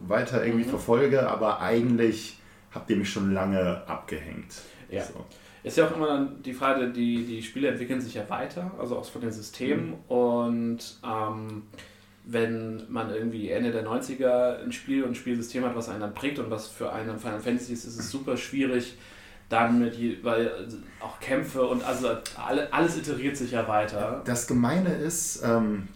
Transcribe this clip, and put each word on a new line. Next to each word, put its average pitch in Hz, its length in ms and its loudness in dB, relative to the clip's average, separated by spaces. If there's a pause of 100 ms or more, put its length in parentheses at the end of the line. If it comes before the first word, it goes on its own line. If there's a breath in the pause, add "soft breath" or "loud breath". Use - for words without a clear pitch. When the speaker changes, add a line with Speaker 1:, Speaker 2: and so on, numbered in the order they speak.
Speaker 1:
weiter 120 380 2
irgendwie 117 180 4
Speaker 2:
Mhm. 120 60 0
Speaker 1:
verfolge, 131 580 4
aber 104 320 2
eigentlich 117 800 2 (320 loud breath)
habt - 180 -12
ihr 113 60 4
mich 98 140 2
schon 98 240 0
lange 95 540 2
abgehängt. - 640 -8 (360 loud breath)
Speaker 2:
Ja. 98 140 -4
Speaker 1:
So. - 220 -12 (380 loud breath)
Speaker 2:
Ist 120 140 -8
ja 160 120 6
auch 165 80 -2
immer 156 100 2
dann 139 360 0
die 131 100 -6
Frage, 127 380 2
die, 120 340 2
die 113 180 -6
Spiele 135 240 0
entwickeln 123 320 0
sich 117 140 -6
ja 104 160 -6
weiter, 180 500 -6
also 120 180 -4
auch - 80 -6
von - 140 -12
den 113 140 -4
Systemen 135 560 -2
Speaker 1:
Mhm. - 260 -6
Speaker 2:
und, 120 880 2
ähm, 110 600 -4 (640 loud breath)
wenn 113 640 -2
man 110 220 -4
irgendwie 110 400 -2
Ende 117 200 2
der 110 120 -2
neunziger 123 760 2
ein 123 140 -6
Spiel 135 320 0
und 123 60 0
ein 120 60 -2
Spielsystem 120 480 -2
hat, 120 120 0
was 113 140 -4
einen 101 100 -6
dann 101 160 -6
prägt 143 240 -2
und 113 100 -4
was 110 180 -4
für - 240 -6
einen 110 280 -6
Final 107 200 -6
Fantasy 123 340 -2
ist, 117 120 -8
ist 117 140 -10
es 113 100 -6
super 135 260 -2
schwierig, 127 640 0 (500 loud breath)
dann 117 320 4
mit 117 160 2
je-, 117 280 -2
weil 113 260 2 (520)
auch - 180 -12
Kämpfe 135 480 0
und 123 160 0
also 127 240 0 (360)
alle, 143 300 0
alles 160 240 4
iteriert 139 400 -2
sich 120 140 -2
ja 117 160 0
weiter. 107 580 0
Speaker 1:
Das 123 220 0
Gemeine 156 480 4
ist, - 500 -2
ähm, 107 500 2